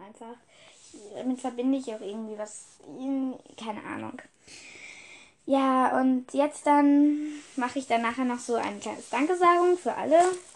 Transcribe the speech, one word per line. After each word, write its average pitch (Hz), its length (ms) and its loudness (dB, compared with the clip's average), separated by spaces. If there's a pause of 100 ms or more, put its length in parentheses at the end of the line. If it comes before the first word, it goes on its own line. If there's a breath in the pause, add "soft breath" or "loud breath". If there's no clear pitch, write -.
einfach. 226 300 -18 (560 loud breath)
Ich, - 80 -20 (160)
damit 254 240 -4
verbinde 262 380 -2
ich 262 160 -8
auch 220 60 -12
irgendwie 214 380 -10
was, - 400 -14 (760)
keine 220 280 -10
Ahnung. - 380 -10 (1200 loud breath)
Ja, 262 540 2
und 262 320 0
jetzt 285 340 -2
dann 294 520 6 (380 loud breath)
mache 254 220 -4
ich 262 80 -6
dann 233 160 0
nachher 240 220 -2
noch 247 140 -2
so 240 160 -4
eine 202 240 -4
kleine 214 320 -10
Dankesagung 349 680 4
für 240 180 -4
alle. 269 260 4 (360)